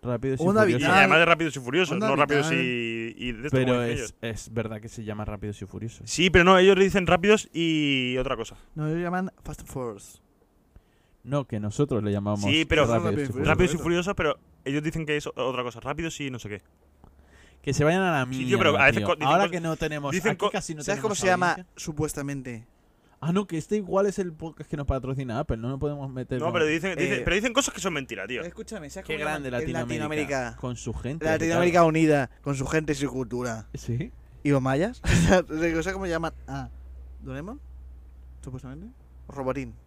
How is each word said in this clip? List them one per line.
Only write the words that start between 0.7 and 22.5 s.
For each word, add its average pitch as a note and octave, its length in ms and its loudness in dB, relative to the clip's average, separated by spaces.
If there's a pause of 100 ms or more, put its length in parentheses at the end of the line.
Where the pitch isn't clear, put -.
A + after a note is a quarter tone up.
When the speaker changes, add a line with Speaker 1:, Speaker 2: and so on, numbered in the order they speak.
Speaker 3:
Y - 20 0
Speaker 2:
Vital. F3+ 160 6
Speaker 3:
además D3+ 200 8
de E3+ 60 8
Rápidos D#3+ 300 2
y C#3 60 -6
Furiosos, D3 320 0
Speaker 2:
Onda G3+ 160 0
Speaker 3:
no - 80 4
Rápidos C#3+ 320 4
Speaker 2:
Vital. C3 160 0
Speaker 3:
y, A#2 520 -4
y B2 140 -6
de A#2 160 -8
esto, C3+ 100 2
Speaker 1:
Pero B2+ 140 4
Speaker 3:
como B2 120 2
dicen A#2 100 0
Speaker 1:
es, A2+ 60 -4
Speaker 3:
ellos. A2 220 -8
Speaker 1:
es A2+ 320 -8
verdad A2 280 -6
que A2+ 80 -14
se A2+ 160 -12
llama G#2+ 180 -6
Rápidos G#2 380 -8
y G2 40 -10
Furiosos. G#2+ 440 -12
Speaker 3:
Sí, F3+ 200 4
pero F3 140 8
no, F#3 140 10
ellos F#3 200 8
le F#3+ 60 6
dicen F#3 240 2
Rápidos F#3+ 460 4
y D3 680 0
otra C3 160 -2
cosa. A2 220 -10 (180)
Speaker 2:
No, D3+ 140 -4
ellos E3 100 -2
llaman F3+ 320 -2 (140)
Fast - 160 -12
and - 80 -18
Furious. A#2 520 -10 (1040)
Speaker 1:
No, C3 220 -2
que A2 140 -6
nosotros G#2+ 440 0
le G#2 80 0
llamamos G2+ 320 0
Speaker 3:
Sí, D#3 220 2
pero D3+ 200 4
Speaker 1:
Rápidos A#2 160 2
y A2 60 -2
Speaker 2:
Rápidos C3+ 220 -2
y - 20 -6
Speaker 1:
Furiosos. C#3 160 -2
Speaker 3:
Rápidos E3 260 4
y F3 40 -2
Furiosos, E3+ 380 0
pero D#3 220 0 (280)
ellos C#3+ 180 -2
dicen D#3+ 220 -4
que D3+ 100 -2
es D3 120 -4
o-, C#3+ 80 -10
otra B2+ 280 -2
cosa. A#2 160 -8
Rápidos D3+ 400 -8
y C#3+ 100 -6
no B2 100 -10
sé G#2 100 -12
qué. G2+ 120 -10 (1000)
Speaker 1:
Que C#3+ 120 -2
se D3 120 2
vayan F3 160 4
a F3+ 100 2
la C#3 200 0
Speaker 3:
Sí, C3 140 -4
tío, F#3+ 120 2
pero E3+ 140 4
Speaker 1:
mierda, D3 120 4
Speaker 3:
a C3+ 40 8
veces D3 120 4
Speaker 1:
tío. G3+ 80 -2
Speaker 3:
co-, F3 80 2
dicen D3+ 120 -2
Speaker 1:
Ahora F3 180 4
Speaker 3:
co-, E3+ 60 -4
Speaker 1:
que F3 100 -6
no E3 160 -2
tenemos, D3 340 -4
Speaker 3:
dicen F#3 200 -2
Speaker 1:
aquí - 80 -4
Speaker 3:
co-, G3+ 120 0
Speaker 1:
casi E3 240 -6
no D3 80 -12
Speaker 2:
¿Sabes G3 140 -2
Speaker 1:
tenemos C3+ 60 -8
Speaker 2:
cómo G#3+ 120 0
se F#3+ 120 0
llama F3+ 240 4
Speaker 1:
audiencia. F3+ 260 -6
Speaker 2:
supuestamente? C#3 880 -6 (540)